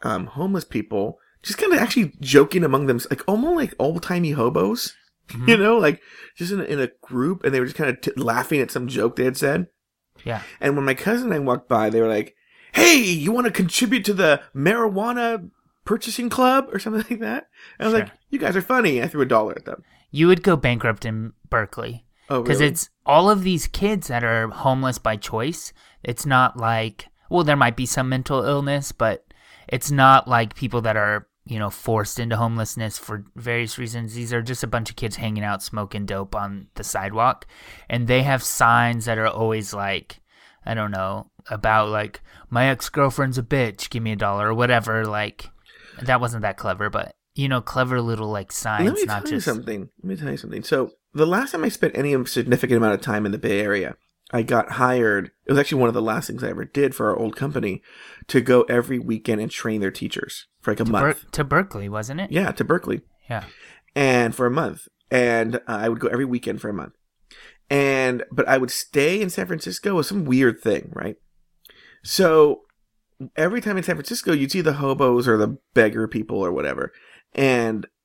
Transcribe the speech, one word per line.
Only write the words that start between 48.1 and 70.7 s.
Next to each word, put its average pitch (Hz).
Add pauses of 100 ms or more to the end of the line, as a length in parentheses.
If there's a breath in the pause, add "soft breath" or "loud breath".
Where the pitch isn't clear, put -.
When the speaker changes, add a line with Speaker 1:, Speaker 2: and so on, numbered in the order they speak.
Speaker 2:
like, 101
signs, 110
Speaker 1:
Let 240
me 415
Speaker 2:
not 104
Speaker 1:
tell 311
you 294
Speaker 2:
just -
Speaker 1:
something. 110 (140)
Let 175
me 190
tell 151
you 139
something. -
So 135 (220)
the 151
last 214
time 330
I 262
spent -
any 143 (120)
significant 123
amount 110
of 95
time 107
in 98
the 104
Bay 101
Area, 101 (360)
I 117
got 117
hired. 120 (160)
It -
was 143
actually 143
one 120
of 117
the 113
last 113
things 123
I 107
ever -
did 139
for 110
our 98
old 113
company, 123 (460 loud breath)
to 131
go 123
every 123
weekend 113
and 110
train 110
their 95
teachers - (140)
for, -
like, 104
a 117
Speaker 2:
To 117
Speaker 1:
month. 139
Speaker 2:
Ber-, -
to 151
Berkeley, 139
wasn't 110
it? 196
Speaker 1:
Yeah, 165
to -
Berkeley. - (280)
Speaker 2:
Yeah. 110 (500 loud breath)
Speaker 1:
And 123
for 127
a 120
month. 139 (220)
And, 120
uh, -
I 113
would 117
go 127
every 127
weekend 120
for 113
a 104
month. 82 (800 loud breath)
And, 135
but 139
I 135
would 127
stay 160
in 185
San 185
Francisco. 180
It -
was 160
some 196
weird 127
thing, -